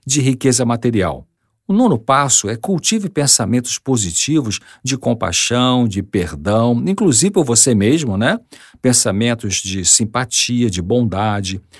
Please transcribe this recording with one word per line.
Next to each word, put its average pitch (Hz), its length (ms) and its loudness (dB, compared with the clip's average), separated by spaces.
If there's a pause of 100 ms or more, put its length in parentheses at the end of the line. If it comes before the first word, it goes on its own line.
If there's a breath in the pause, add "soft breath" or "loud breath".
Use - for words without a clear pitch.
de 139 140 0
riqueza 131 440 2
material. 113 640 -2 (400)
O - 60 -2
nono 202 260 4
passo 135 500 2
é 113 80 -4
cultive 196 520 -2
pensamentos 123 720 0
positivos 117 840 -2 (240 loud breath)
de 131 120 -4
compaixão, 123 920 0
de 98 140 -4
perdão, 101 840 0
inclusive 190 460 2
por 180 120 2
você 120 300 2
mesmo, 113 420 2
né? 139 220 0 (420 loud breath)
Pensamentos 117 760 0
de 95 280 -6
simpatia, 120 840 0
de 92 100 -4
bondade, 101 800 -2 (200 soft breath)